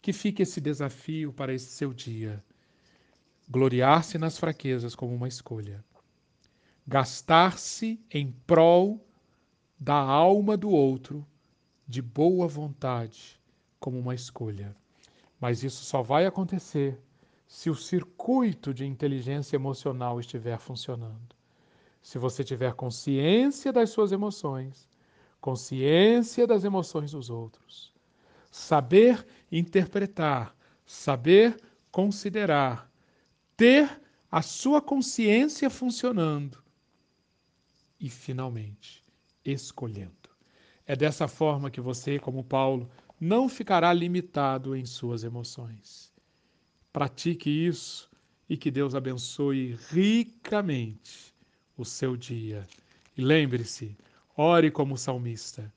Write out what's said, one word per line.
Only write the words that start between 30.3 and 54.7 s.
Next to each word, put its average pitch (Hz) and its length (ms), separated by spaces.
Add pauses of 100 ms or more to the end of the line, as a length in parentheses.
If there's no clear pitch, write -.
saber 180 720 (340)
considerar, 185 1000 (640)
ter 269 420 (320)
a 165 120
sua 285 400
consciência 269 880
funcionando 165 920 (1400)
e, 131 120
finalmente, 117 920 (400)
escolhendo. 110 840 (580)
É 143 80
dessa 147 320
forma 143 440
que 127 100
você, 127 380
como 131 260
Paulo, 135 460 (280)
não 226 300
ficará 180 420
limitado 143 840
em 131 80
suas 120 400
emoções. 117 880 (800)
Pratique 147 600
isso 160 600 (380)
e 160 80
que 156 140
Deus 135 240
abençoe 131 840 (120)
ricamente 185 1400 (420)
o 123 80
seu 127 320
dia. 110 500 (500)
E 135 60
lembre-se, 123 760 (380)
ore 160 360